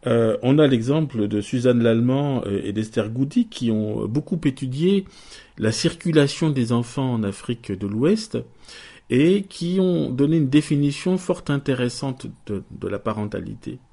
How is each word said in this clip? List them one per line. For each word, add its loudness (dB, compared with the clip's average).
Euh, 4
on 4
a 8
l'exemple 2
de 0
Suzanne 2
Lallemand, 2
euh, -2
et -4
d'Esther -2
Goudy 0
qui -4
ont -2
beaucoup -4
étudié 0
la 0
circulation 0
des 0
enfants -2
en -2
Afrique -6
de -6
l'Ouest -2
et 4
qui -4
ont 2
donné 2
une 2
définition 2
fort -4
intéressante -2
de, -6
de -10
la -4
parentalité. -8